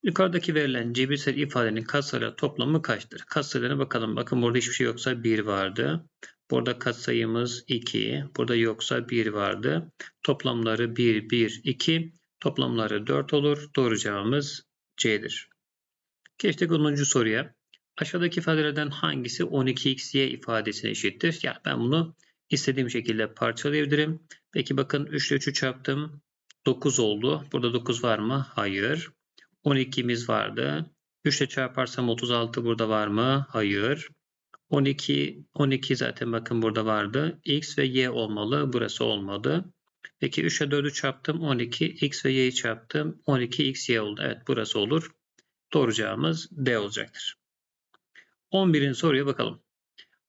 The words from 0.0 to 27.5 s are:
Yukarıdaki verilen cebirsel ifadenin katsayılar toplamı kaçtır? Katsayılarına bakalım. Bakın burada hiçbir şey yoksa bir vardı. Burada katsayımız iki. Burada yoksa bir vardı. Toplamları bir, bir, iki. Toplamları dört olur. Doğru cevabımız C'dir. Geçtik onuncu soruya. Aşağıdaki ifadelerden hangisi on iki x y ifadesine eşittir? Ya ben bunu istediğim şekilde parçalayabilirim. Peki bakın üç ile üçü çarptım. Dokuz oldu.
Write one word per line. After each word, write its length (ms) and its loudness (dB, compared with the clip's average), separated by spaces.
Yukarıdaki 520 2
verilen 380 0
cebirsel 440 0
ifadenin 460 0
katsayılar 540 -2
toplamı 460 0
kaçtır? 380 -6
Katsayılarına 580 -2
bakalım. 380 -2
Bakın 260 0
burada 160 2
hiçbir 160 -2
şey 120 0
yoksa 380 -4
bir 140 2
vardı. 720 -2
Burada 280 0
katsayımız 920 -2
iki. 560 -2
Burada 200 0
yoksa 520 0
bir 180 2
vardı. 680 -2
Toplamları 760 0
bir, 340 2
bir, 340 2
iki. 480 0
Toplamları 680 0
dört 280 0
olur. 420 2
Doğru 200 4
cevabımız 680 -2
C'dir. 520 -2
Geçtik 340 2
onuncu 340 2
soruya. 480 0
Aşağıdaki 440 -2
ifadelerden 500 0
hangisi 540 -2
on 220 2
iki 240 2
x 240 -6
y 160 2
ifadesine 600 -2
eşittir? 520 -2
Ya 220 -6
ben 160 0
bunu 340 2
istediğim 400 0
şekilde 440 -2
parçalayabilirim. 840 0
Peki 240 0
bakın 300 0
üç 240 -2
ile 60 2
üçü 160 -2
çarptım. 680 -4
Dokuz 320 2
oldu. 540 0